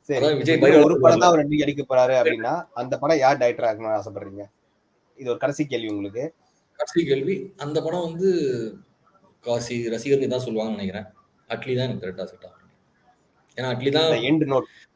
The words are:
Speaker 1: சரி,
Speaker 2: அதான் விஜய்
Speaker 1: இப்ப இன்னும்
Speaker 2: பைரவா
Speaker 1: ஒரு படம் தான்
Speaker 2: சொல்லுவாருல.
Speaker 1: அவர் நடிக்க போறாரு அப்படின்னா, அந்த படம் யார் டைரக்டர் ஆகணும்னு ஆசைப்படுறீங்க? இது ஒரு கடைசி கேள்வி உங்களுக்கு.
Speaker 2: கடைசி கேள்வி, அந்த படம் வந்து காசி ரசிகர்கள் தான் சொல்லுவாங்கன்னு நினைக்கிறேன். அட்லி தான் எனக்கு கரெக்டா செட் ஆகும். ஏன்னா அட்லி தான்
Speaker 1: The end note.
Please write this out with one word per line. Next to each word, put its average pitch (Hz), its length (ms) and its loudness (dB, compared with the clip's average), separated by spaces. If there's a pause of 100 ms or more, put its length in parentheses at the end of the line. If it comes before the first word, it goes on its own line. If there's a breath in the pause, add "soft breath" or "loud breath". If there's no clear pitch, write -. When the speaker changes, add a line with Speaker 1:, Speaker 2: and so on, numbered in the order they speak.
Speaker 1:
சரி, 139 260 -2
Speaker 2:
அதான் 151 100 2
விஜய் 135 180 0
Speaker 1:
இப்ப 135 120 4
இன்னும் 151 160 10
Speaker 2:
பைரவா - 20 8
Speaker 1:
ஒரு 165 160 4
படம் 170 180 8
தான் 180 120 6
Speaker 2:
சொல்லுவாருல. - 20 6
Speaker 1:
அவர் 151 140 2
நடிக்க 143 500 -2
போறாரு 127 140 4
அப்படின்னா, 123 640 0
அந்த 127 240 -6
படம் 156 200 2
யார் 135 180 4
டைரக்டர் 120 400 0
ஆகணும்னு 110 260 -4
ஆசைப்படுறீங்க? 101 400 -12 (760)
இது 127 140 -8
ஒரு 117 80 -2
கடைசி 143 280 -2
கேள்வி 117 220 -6
உங்களுக்கு. 104 460 -8 (420)
Speaker 2:
கடைசி - 280 -2
கேள்வி, 139 520 -2
அந்த 151 260 -4
படம் 170 200 -4
வந்து 165 720 -2 (680)
காசி 120 500 -4
ரசிகர்கள் 135 380 0
தான் 120 180 -4
சொல்லுவாங்கன்னு 110 300 -4
நினைக்கிறேன். 98 280 -8 (440)
அட்லி 123 280 -6
தான் 127 120 -2
எனக்கு 95 180 -8
கரெக்டா 92 180 -10
செட் - 200 -18
ஆகும். - 240 -20 (880)
ஏன்னா 123 240 -6
அட்லி 135 140 -2
தான் 160 180 2
Speaker 1:
The 131 80 2
end 147 300 2
note. - 480 -4